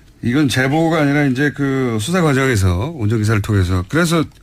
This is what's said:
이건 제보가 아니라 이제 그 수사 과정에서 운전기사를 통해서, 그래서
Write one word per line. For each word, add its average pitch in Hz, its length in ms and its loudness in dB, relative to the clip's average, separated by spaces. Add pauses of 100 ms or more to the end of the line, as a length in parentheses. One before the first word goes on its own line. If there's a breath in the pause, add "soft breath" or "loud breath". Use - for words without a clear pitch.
(220 loud breath)
이건 131 260 2
제보가 156 520 0
아니라 143 240 2
이제 139 300 0
그 135 460 -2
수사 170 220 -2
과정에서 131 720 0
운전기사를 107 460 0
통해서, 92 460 0
그래서 165 340 0 (200)